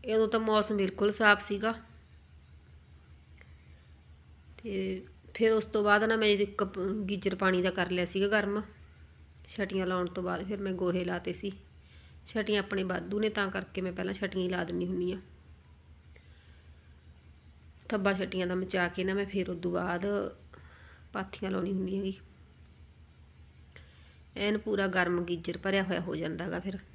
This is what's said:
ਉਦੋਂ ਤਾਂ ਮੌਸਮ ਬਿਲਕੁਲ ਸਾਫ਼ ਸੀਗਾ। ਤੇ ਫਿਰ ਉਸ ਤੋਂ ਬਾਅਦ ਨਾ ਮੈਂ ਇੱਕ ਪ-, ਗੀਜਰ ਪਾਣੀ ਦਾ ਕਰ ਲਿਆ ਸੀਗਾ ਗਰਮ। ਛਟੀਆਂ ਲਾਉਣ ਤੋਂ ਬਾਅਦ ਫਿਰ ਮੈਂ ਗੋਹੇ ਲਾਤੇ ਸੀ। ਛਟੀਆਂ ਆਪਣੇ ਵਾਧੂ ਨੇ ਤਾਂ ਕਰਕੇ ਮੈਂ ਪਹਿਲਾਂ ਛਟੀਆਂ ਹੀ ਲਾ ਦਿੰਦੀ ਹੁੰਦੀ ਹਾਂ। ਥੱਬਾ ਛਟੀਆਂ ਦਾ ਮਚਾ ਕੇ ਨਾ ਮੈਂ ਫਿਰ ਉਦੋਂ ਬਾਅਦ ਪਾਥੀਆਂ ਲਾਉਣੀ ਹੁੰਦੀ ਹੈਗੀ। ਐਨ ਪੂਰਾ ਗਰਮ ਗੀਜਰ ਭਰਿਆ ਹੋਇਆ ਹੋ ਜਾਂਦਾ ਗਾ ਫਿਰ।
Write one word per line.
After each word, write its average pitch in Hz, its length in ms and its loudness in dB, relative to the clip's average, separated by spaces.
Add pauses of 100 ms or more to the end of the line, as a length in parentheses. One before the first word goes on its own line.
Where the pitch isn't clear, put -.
(140)
ਉਦੋਂ 220 140 4
ਤਾਂ 220 120 2
ਮੌਸਮ 214 360 2
ਬਿਲਕੁਲ 202 360 2
ਸਾਫ਼ 208 340 6
ਸੀਗਾ। 214 280 -2 (3000)
ਤੇ 190 420 -4 (300)
ਫਿਰ 220 180 6
ਉਸ 214 120 4
ਤੋਂ 214 200 0
ਬਾਅਦ 208 200 6
ਨਾ 220 120 4
ਮੈਂ 220 120 4
ਇੱਕ 202 360 2
ਪ-, 196 440 -2
ਗੀਜਰ 190 260 0
ਪਾਣੀ 185 280 4
ਦਾ 185 80 4
ਕਰ 185 200 0
ਲਿਆ 180 140 2
ਸੀਗਾ 190 240 0
ਗਰਮ। 202 340 2 (880)
ਛਟੀਆਂ 190 380 -2
ਲਾਉਣ 180 200 0
ਤੋਂ 180 160 -6
ਬਾਅਦ 180 260 -4
ਫਿਰ 208 80 -4
ਮੈਂ 196 160 -4
ਗੋਹੇ 180 320 0
ਲਾਤੇ 180 280 -4
ਸੀ। 190 200 -6 (760)
ਛਟੀਆਂ 214 360 0
ਆਪਣੇ 196 200 -2
ਵਾਧੂ 185 380 -2
ਨੇ 220 80 2
ਤਾਂ 208 220 0
ਕਰਕੇ 190 300 -6
ਮੈਂ 185 120 -4
ਪਹਿਲਾਂ 185 220 -4
ਛਟੀਆਂ 190 300 -2
ਹੀ 180 40 0
ਲਾ 180 160 0
ਦਿੰਦੀ 175 220 -4
ਹੁੰਦੀ 180 260 -2
ਹਾਂ। 190 80 -8 (2750)
ਥੱਬਾ 202 240 2
ਛਟੀਆਂ 185 340 -2
ਦਾ 180 80 -2
ਮਚਾ 185 340 0
ਕੇ 180 160 -4
ਨਾ 190 100 0
ਮੈਂ 196 120 0
ਫਿਰ 185 240 -2
ਉਦੋਂ 175 220 -2
ਬਾਅਦ 175 340 -2 (1080)
ਪਾਥੀਆਂ 190 380 -6
ਲਾਉਣੀ 190 220 -2
ਹੁੰਦੀ 190 260 -2
ਹੈਗੀ। 196 200 -6 (2250)
ਐਨ 208 220 0
ਪੂਰਾ 202 280 0
ਗਰਮ 180 380 2
ਗੀਜਰ 170 340 -4
ਭਰਿਆ 196 240 2
ਹੋਇਆ 180 180 0
ਹੋ 170 160 -4
ਜਾਂਦਾ 165 340 -4
ਗਾ 175 100 -2
ਫਿਰ। 190 180 -6 (160)